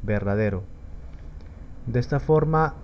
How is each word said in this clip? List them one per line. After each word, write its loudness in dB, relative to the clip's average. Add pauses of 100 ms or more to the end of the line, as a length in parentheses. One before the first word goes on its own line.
verdadero. 2 (1200)
De 2
esta 0
forma 4